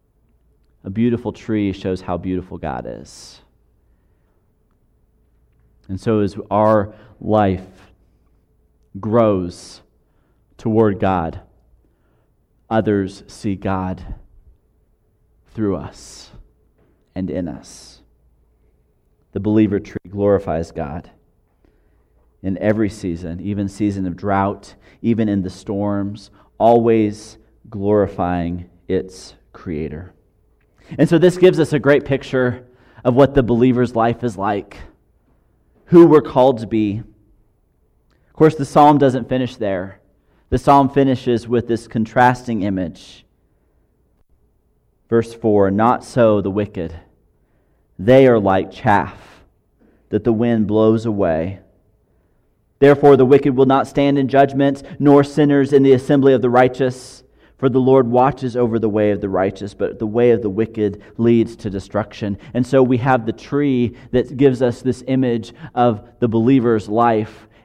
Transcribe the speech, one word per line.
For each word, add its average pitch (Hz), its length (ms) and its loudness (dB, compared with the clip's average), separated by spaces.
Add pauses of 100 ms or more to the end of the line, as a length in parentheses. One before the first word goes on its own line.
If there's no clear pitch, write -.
(840)
A 95 80 -12
beautiful 117 420 -2
tree 104 400 -4
shows 95 280 -8
how 87 160 -8
beautiful 90 420 -8
God 65 280 -10
is. - 540 -20 (2500)
And 95 100 -8
so 110 200 -2
as 98 180 -4 (120)
our 107 440 0 (260)
life 98 480 -2 (1300)
grows 104 800 -2 (760)
toward 107 420 0
God, 90 420 -4 (1300)
others 101 560 -2
see - 300 -8
God 92 480 -6 (1500)
through 104 220 -4
us - 540 -16 (880)
and 92 160 -8
in 87 160 -8
us. - 540 -20 (1300)
The 101 80 -8
believer 104 400 0
tree - 180 -14 (120)
glorifies 98 640 -2
God 78 380 -12 (1300)
in 95 160 -6
every 107 300 0
season, 87 500 -10
even 101 280 -6
season 98 380 -4
of 87 120 -8
drought, 98 580 -4 (260)
even 110 280 -2
in 98 120 -2
the 90 80 -6
storms, 101 800 -8 (300)
always 113 800 2 (320)
glorifying 90 1000 -4 (180)
its - 480 -8 (180)
creator. 80 600 -12 (880)
And 143 100 2
so 170 80 4
this 175 200 4
gives 180 220 4
us 151 140 0
a 139 60 0
great 143 260 2
picture 127 640 -4 (360)
of 123 120 0
what 135 180 4
the 139 80 2
believer's 120 540 2
life 117 280 -2
is 110 140 -6
like, 101 400 -6 (1080)
who 170 200 8
we're 147 160 6
called 127 380 0
to 113 80 -10
be. 107 300 -2
Of - 1400 -20
course, 156 220 4
the 135 100 -4
psalm 147 340 4
doesn't 131 300 0
finish 127 260 -4
there. 95 460 -6 (480)
The 127 80 -2
psalm 139 320 4
finishes 127 580 0
with 117 220 -2
this 113 180 -4
contrasting 123 760 0
image. 92 640 -8 (1800)
Verse 117 260 -2
four, 104 380 0
"Not 110 320 0
so 110 380 2
the 98 100 -4
wicked. 92 420 -6 (1040)
They 131 300 4
are 117 120 4
like 95 300 0
chaff - 760 -4 (640)
that 139 160 -4
the 117 80 0
wind 113 340 0
blows 110 380 2
away. 95 540 -4 (1200)
Therefore, 143 360 6
the 131 100 4
wicked 135 300 4
will 131 100 4
not 131 220 0
stand 143 300 0
in 135 100 0
judgment, 139 560 0 (160)
nor 143 240 6
sinners 143 480 0
in 135 120 4
the 135 100 6
assembly 135 400 2
of 123 80 2
the 123 80 0
righteous. 127 720 0 (340)
For 135 120 0
the 127 100 0
Lord 131 280 4
watches 123 500 -2
over 117 220 0
the 110 100 -2
way 104 220 0
of 95 100 -4
the 101 80 -4
righteous, 98 460 -4
but - 240 -6
the 113 80 -6
way 120 240 2
of 107 100 0
the 107 80 -4
wicked 104 520 -4 (160)
leads 117 400 0
to 107 120 -10
destruction." 101 680 -8 (160)
And 123 140 -2
so 135 160 4
we 127 140 0
have 127 280 0
the 110 60 -6
tree 127 640 -4 (160)
that 127 240 -2
gives 127 260 2
us 120 200 -2
this 127 260 -4
image 127 460 -2 (220)
of 120 260 0 (180)
the 123 80 0
believer's 113 640 0
life, 110 580 -2 (180)